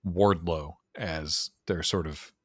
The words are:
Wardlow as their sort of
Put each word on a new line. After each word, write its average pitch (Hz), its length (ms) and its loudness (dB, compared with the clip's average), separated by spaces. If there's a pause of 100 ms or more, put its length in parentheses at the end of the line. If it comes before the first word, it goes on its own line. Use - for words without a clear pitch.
Wardlow 85 680 2 (200)
as 80 560 -4 (160)
their 85 160 -2
sort 85 240 0
of 76 240 -10 (140)